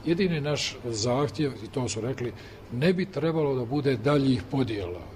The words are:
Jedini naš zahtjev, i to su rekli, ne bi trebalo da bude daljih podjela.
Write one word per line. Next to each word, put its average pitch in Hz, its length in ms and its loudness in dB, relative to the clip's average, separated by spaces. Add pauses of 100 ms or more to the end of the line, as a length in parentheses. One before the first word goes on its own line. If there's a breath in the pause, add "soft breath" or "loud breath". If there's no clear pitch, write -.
Jedini 170 360 2
naš 147 440 -2
zahtjev, 123 640 0 (120)
i 110 40 -10
to 123 220 -2
su 113 120 -4
rekli, 120 320 -4 (380 loud breath)
ne 147 220 2
bi 185 120 0
trebalo 156 500 2
da 123 100 0
bude 135 320 2
daljih 135 540 4
podjela. 101 480 0 (160)